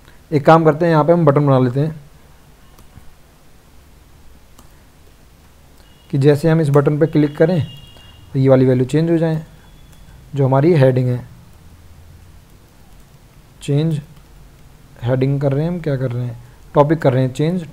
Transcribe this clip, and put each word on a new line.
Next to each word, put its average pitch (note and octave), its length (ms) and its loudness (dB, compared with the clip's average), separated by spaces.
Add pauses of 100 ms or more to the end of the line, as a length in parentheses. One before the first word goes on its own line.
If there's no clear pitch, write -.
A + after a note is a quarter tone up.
(300)
एक D3 160 -2
काम D#3+ 180 6
करते D#3 200 0
हैं, E3+ 80 2
यहाँ D3+ 120 2
पे E3 80 4
हम E3+ 120 2
button D3 220 2
बना C3+ 120 2
लेते B2+ 220 0
हैं D#3+ 200 -6 (4000)
कि D3 80 -4
जैसे C#3+ 300 2
हम D#3+ 120 2
इस D3 100 -2
button C#3+ 280 0
पे D#3+ 80 2
click D3 300 -2
करें E3 240 0 (720)
तो C#3 60 -4
ये C3 100 2
वाली C3 180 4
value B2+ 200 0
change D#3 240 -2
हो E3+ 80 0
जाए, D#3+ 240 -4 (920)
जो C#3 120 0
हमारी C#3 280 2
heading B2+ 340 2
है। B2 120 -4 (2500)
Change D3 380 -2 (1000)
heading C3 380 -2
कर C#3 120 -2
रहे C#3+ 120 -2
हैं E3+ 60 -4
हम, F3+ 100 -8
क्या D3+ 160 -6
कर B2+ 140 -6
रहे B2 140 -8
हैं, A#2 120 -10 (380)
Topic D3+ 240 2
कर D#3 140 0
रहे C3 100 0
हैं, B2+ 100 -2
change E3 400 -6